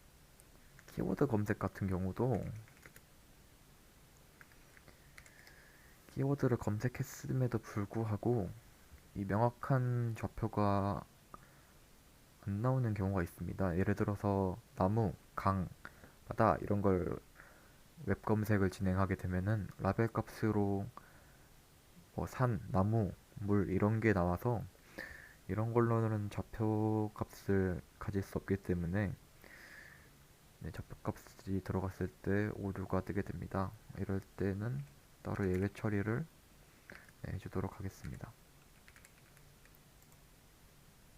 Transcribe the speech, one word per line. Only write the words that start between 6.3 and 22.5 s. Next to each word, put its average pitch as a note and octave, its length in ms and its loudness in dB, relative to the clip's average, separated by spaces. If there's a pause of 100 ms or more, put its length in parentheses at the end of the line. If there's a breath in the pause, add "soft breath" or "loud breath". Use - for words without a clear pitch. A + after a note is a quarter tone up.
검색했음에도 B2 1000 -2
불구하고 G#2+ 920 0 (640)
이 G2+ 100 -2
명확한 A#2+ 960 0
좌표가 G2+ 840 0 (1400 loud breath)
안 G2+ 160 -2
나오는 B2+ 320 2
경우가 G2 280 0
있습니다. F2 560 -2
예를 G2 160 4
들어서 G2 680 0 (160)
나무, G2+ 380 2 (200)
강, F#2+ 340 0 (580 loud breath)
바다 G#2 340 4
이런 G2+ 220 0
걸 F#2 380 2 (840 loud breath)
웹 G2 160 0
검색을 G#2 480 2
진행하게 F#2 460 2
되면은 F#2 520 0 (100)
라벨 A2+ 300 2
값으로 G#2 800 0 (1300 loud breath)
뭐 E2+ 120 -2
산, A#2 340 0 (120)